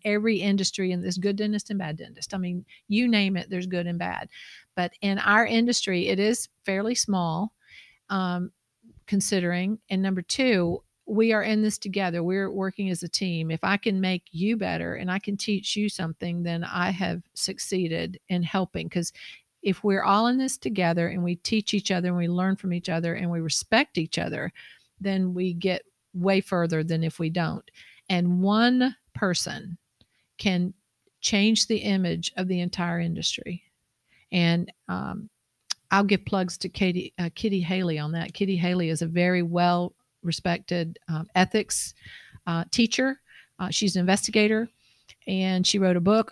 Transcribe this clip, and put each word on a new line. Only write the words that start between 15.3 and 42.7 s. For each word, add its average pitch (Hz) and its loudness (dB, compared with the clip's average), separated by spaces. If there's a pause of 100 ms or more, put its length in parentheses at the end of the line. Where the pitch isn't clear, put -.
teach 202 -2
you 208 0
something, 175 -6
then 170 -2
I 180 -2
have 175 -2 (100)
succeeded 175 -4 (100)
in 180 0
helping. 170 -4
'Cause 170 -4 (520)
if - 0
we're 196 2
all 208 4
in 247 2
this 269 -2
together 175 0
and 175 -4
we 175 -2
teach - -2
each 196 0
other 180 0
and 175 0
we 175 0
learn 180 2
from 190 -4
each 175 -4
other 170 -2
and 175 -4
we 170 -2
respect 220 0
each 165 -4
other, 165 -6 (480)
then 190 0
we 180 -2
get 175 -2 (320)
way 190 2
further 170 0
than 165 0
if 160 -4
we 165 0
don't. 160 -4 (380)
And 180 2
one 240 4 (180)
person - -4 (600)
can 180 0 (480)
change 214 4
the 214 0
image 180 0
of 190 -2
the 185 0
entire 175 -2
industry. 170 -4 (680)
And, 170 2 (160)
um, 185 -6 (640)
I'll 196 4
give 196 2
plugs 185 -2
to 180 -6
Katie, 180 -2
uh, 170 -4
Kitty 196 0
Haley 175 0
on 151 -4
that. 170 -4
Kitty 196 0
Haley 175 2
is 160 0
a 170 -2
very 175 4
well-respected, 175 0
um, 156 -4
ethics, - 0 (540)
uh, 165 -2